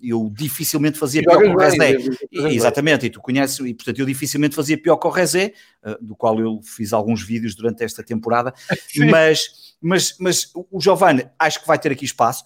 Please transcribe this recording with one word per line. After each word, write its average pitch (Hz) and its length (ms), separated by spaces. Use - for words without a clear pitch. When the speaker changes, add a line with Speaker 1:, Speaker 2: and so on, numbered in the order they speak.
Speaker 1:
eu 113 320
dificilmente 147 640
fazia 147 240
pior 175 220
Speaker 2:
Jogas - 20
Speaker 1:
que 180 60
o 175 260
Speaker 2:
bem, 147 140
Speaker 1:
Rezé. 127 100
Speaker 2:
jogas 127 160
bem. 143 240
Speaker 1:
Exatamente, 123 480
e 113 40
tu - 120
conheces, 135 380
e 123 140
portanto 117 260
eu 135 60
dificilmente 143 480
fazia 151 240
pior 156 200
que 170 100
o 151 40
Rezé, 180 420
eh, 107 160
do 107 120
qual 110 280
eu 110 200
fiz 107 300
alguns 107 320
vídeos 110 320
durante 113 300
esta 107 180
temporada. 117 500
Speaker 2:
<laughs> - 240
Sim. 151 180
Speaker 1:
Mas, 160 300
mas, 170 380
mas 185 340
o, 175 180
o 190 100
Giovane 175 440
acho 156 220
que - 60
vai 151 120
ter 143 140
aqui 131 100
espaço. 123 420